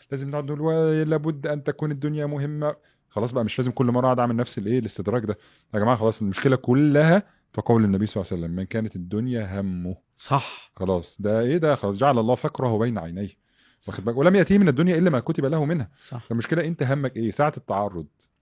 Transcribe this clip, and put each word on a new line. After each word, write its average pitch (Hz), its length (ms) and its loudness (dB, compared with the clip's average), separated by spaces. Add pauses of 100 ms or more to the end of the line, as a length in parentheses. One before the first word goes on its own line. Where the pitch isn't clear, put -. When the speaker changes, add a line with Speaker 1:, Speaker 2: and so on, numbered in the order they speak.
(100)
Speaker 1:
لازم 139 200 -6
نقعد 147 140 -6
نقول: 143 160 -6
"ولابد 156 840 0
أن 147 180 -4
تكون 151 260 -4
الدنيا 147 360 -4
مهمة". 147 500 -4 (320)
خلاص - 240 -2
بقى، 123 120 0
مش - 140 -4
لازم 127 120 0
كل 123 160 0
مرة 123 200 2
أقعد 127 120 4
أعمل 120 180 0
نفس 120 220 -4
الإيه، 107 200 0
الاستدراج 110 460 -2
ده. 104 140 -4 (360)
يا 110 40 -2
جماعة 113 180 4
خلاص، 110 260 0
المشكلة 110 340 2
كلها 147 680 4 (300)
في - 100 -6
قول 113 220 4
النبي 98 220 2
صلى 104 160 -4
الله 87 100 -12
عليه 87 120 -4
وسلم: 85 120 -6
"من 95 80 -4
كانت 110 320 -6
الدنيا 101 640 -4
همه". 92 360 -4 (200)
Speaker 2:
صح. - 600 -6
Speaker 1:
خلاص، 90 440 -2
ده 107 200 0
إيه 127 180 2
ده؟ 156 160 2
خلاص، 101 220 -2
"جعل 127 220 4
الله 113 160 2
فقره 127 440 -2
بين 113 200 -2
عينيه". 87 300 -6 (520)
Speaker 2:
صح. - 80 -18
Speaker 1:
واخد 98 160 -10
بالك؟ 117 120 -4
"ولم 165 200 4
يأتيه 196 220 6
من 196 100 6
الدنيا 160 300 4
إلا 180 120 4
ما 131 100 2
كتب 156 240 -2
له 151 200 0
منها". 147 240 -2 (200)
Speaker 2:
صح. 120 200 -12
Speaker 1:
فالمشكلة 131 380 -2
أنت 165 160 -4
همك 139 340 -2
إيه؟ 113 140 -2
ساعة 147 260 2
التعرض، 98 500 -4 (360)